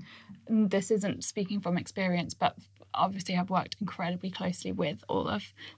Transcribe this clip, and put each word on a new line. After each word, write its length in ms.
this 420
isn't 320
speaking 380
from 160
experience, 560
but 220
obviously 440
I've 140
worked 280
incredibly 520
closely 400
with 360
all 220
of 140